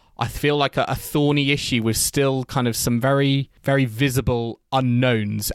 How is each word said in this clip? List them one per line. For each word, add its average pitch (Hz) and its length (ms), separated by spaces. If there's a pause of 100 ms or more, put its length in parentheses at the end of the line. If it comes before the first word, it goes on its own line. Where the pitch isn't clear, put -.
(180)
I 120 100
feel 147 300
like 139 180
a, 135 100
a 127 100
thorny 143 540
issue 123 320
with 110 140
still 135 480
kind 123 240
of 113 80
some 120 240
very, 139 480 (140)
very 139 240
visible 120 720 (100)
unknowns. 120 840